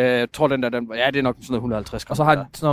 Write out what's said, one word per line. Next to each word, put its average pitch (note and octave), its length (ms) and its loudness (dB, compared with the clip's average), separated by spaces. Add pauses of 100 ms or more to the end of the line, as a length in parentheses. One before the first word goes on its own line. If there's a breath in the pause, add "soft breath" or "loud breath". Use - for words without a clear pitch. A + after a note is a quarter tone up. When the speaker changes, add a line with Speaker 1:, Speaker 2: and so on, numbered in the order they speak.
(180)
Speaker 1:
jeg A#2+ 140 -2
tror, D3+ 160 2
den C3 140 0
der, B2 60 0
den, A#2+ 260 -4
ja, A#2+ 160 2
det C#3 80 -2
er C#3 40 2
nok B2+ 180 0
sådan B2+ 120 -10
noget A#2 80 0
hundrede A#2 160 -2
og G#2+ 40 -2
halvtreds - 240 -10
gram, - 80 -12
Speaker 2:
Og B2 40 -4
så D3+ 80 2
har D3+ 100 6
Speaker 1:
der. C#3 100 0
Speaker 2:
den, - 100 -18
sådan D#3 180 -6